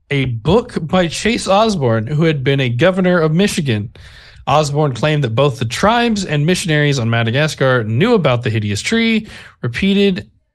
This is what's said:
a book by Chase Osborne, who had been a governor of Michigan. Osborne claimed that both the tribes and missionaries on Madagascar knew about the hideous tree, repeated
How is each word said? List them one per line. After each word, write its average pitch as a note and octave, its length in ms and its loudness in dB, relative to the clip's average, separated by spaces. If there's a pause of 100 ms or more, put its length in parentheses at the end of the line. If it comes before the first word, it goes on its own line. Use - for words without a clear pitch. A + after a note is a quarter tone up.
(120)
a C#3 140 0
book D3 560 0
by F3 260 0
Chase G#3+ 400 -4
Osborne, F3 580 2
who D3 180 0
had D3+ 200 0
been C#3 160 0
a B2+ 100 0
governor F3+ 500 2
of D#3 140 2
Michigan. D#3 580 0 (540)
Osborne C#3+ 480 2
claimed D3+ 300 0
that A2+ 120 -4
both C3+ 220 2
the B2 80 -4
tribes A3 580 0
and D3 220 -2
missionaries D3+ 540 0
on A2+ 100 -2
Madagascar B2+ 720 0
knew B2+ 300 0
about C3+ 300 2
the G#2+ 80 -2
hideous G#2 300 -2
tree, A3+ 460 0 (360)
repeated G3 640 0 (260)